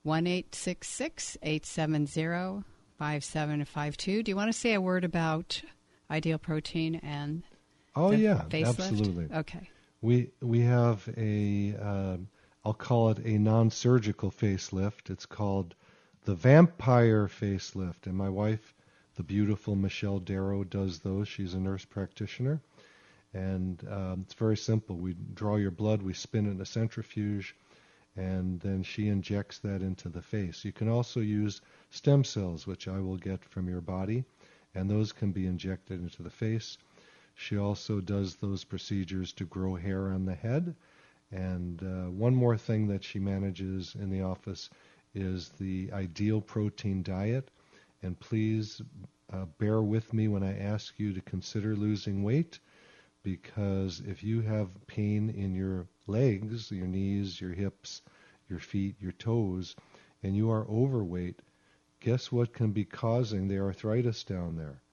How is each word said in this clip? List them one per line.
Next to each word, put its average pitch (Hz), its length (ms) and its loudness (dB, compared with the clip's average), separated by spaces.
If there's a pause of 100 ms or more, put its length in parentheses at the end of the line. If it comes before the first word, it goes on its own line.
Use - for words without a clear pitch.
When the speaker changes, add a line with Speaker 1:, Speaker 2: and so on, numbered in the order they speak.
Speaker 1:
One 160 240 2
eight 180 300 -2
six - 320 -6
six, - 560 -6
eight 156 240 -2
seven 156 400 0
zero, 175 560 -4 (340)
five 151 260 -2
seven 151 420 -2
five 147 300 -4
two. 208 280 -2
Do 220 80 -2
you 190 40 0
wanna 214 180 2
say 226 200 2
a 196 80 2
word 185 220 2
about 165 580 0 (480)
Ideal 156 300 0
Protein 160 560 -2
and 147 480 -6 (520)
Speaker 2:
Oh, 175 140 6
Speaker 1:
the 214 80 8
Speaker 2:
yeah, 214 320 6
Speaker 1:
facelift? 160 160 2
Speaker 2:
absolutely. 107 680 2
Speaker 1:
Okay. 156 380 -6 (340)
Speaker 2:
We, 120 280 4 (100)
we 120 200 4
have 120 540 6
a, 104 600 2
um, 98 520 -2 (380)
I'll 110 80 0
call 113 380 4
it 107 80 2
a 110 180 2
non-surgical 110 920 4
facelift. 98 800 -2
It's - 160 -10
called 98 480 -2 (500)
the 104 80 2
Vampire 120 920 8
Facelift, 95 800 -4
and 92 100 -2
my 98 100 0
wife, 104 460 0 (400)
the - 80 -8
beautiful 101 540 0
Michelle 98 420 0
Darrow, 98 460 -2
does 95 340 -2
those. 101 300 -2
She's 92 260 -6
a 95 60 -2
nurse 95 260 -2
practitioner, 123 720 -4 (760)
and, 92 560 -4
um, 92 340 -4
it's - 80 -20
very 110 240 2
simple. 110 380 0
We 87 200 -4 (200)
draw 104 220 0
your 101 120 2
blood, 104 320 2
we 95 120 -4
spin 104 340 -2
it 101 40 0
in 92 100 -6
a 92 40 -6
centrifuge, 107 880 -4 (640)
and 92 440 -2
then 98 200 -2
she 107 260 -2
injects 101 520 -2
that 98 240 -4
into 92 260 -4
the 85 140 -8
face. 98 420 -6
You 101 60 -4
can 110 180 -2
also 120 300 0
use 104 420 0 (300)
stem 143 320 6
cells, 90 420 -2
which 92 220 -8
I 95 120 -4
will 92 180 -2
get 92 280 -6
from 92 240 -6
your 90 120 -4
body, 95 420 -2 (500)
and 95 160 -2
those 107 220 2
can 101 200 -2
be 92 140 -2
injected 92 560 -4
into 87 220 -10
the 85 80 -10
face. 110 480 -4 (540)
She - 240 -6
also 101 440 0
does 98 340 -2
those 98 300 -4
procedures 92 680 -4
to 95 120 -8
grow 92 300 -4
hair 95 360 -2
on 95 140 -2
the 92 100 -2
head. 156 400 -2 (560)
And, 90 500 -4
uh, 92 300 -6
one 117 240 2
more 120 220 4
thing 107 300 0
that 98 180 -2
she - 140 -8
manages 95 760 -2
in 101 140 -6
the 95 120 -2
office 92 480 -6 (460)
is 92 420 -4
the 95 360 -4
Ideal 104 480 0
Protein 104 600 -2
Diet. 98 480 -2 (540)
And 90 160 -6
please, 110 600 -2 (500)
uh, 95 140 -6 (120)
bear 107 240 4
with 110 320 0
me 110 140 2
when 101 160 2
I 98 160 -2
ask 104 400 -4
you 104 140 -2
to 92 80 -6
consider 104 520 -4
losing 101 480 0
weight, 139 380 0 (640)
because 95 800 -4
if - 220 -10
you 110 180 0
have 107 440 -2
pain 107 440 0
in 98 260 -4
your 92 320 -2 (200)
legs, 110 600 0
your 92 180 -4
knees, 98 520 -2
your 90 140 -6
hips, - 480 -6 (480)
your 87 100 -6
feet, 98 400 -4
your 90 140 -8
toes, 98 640 -2 (460)
and 98 140 0
you 110 160 4
are 110 160 0
overweight, 104 760 0 (600)
guess 123 300 0
what 120 220 2
can 113 180 2
be 101 120 0
causing 110 640 0
the 98 120 -2
arthritis 110 640 0
down 87 320 -6
there? 73 240 -10 (120)